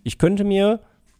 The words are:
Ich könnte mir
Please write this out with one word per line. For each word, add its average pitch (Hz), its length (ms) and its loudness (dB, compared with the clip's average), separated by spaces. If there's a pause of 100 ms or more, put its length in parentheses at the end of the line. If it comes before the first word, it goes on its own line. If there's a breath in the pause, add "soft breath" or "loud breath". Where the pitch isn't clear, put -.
Ich - 160 -10
könnte 202 260 0
mir 202 360 0 (400)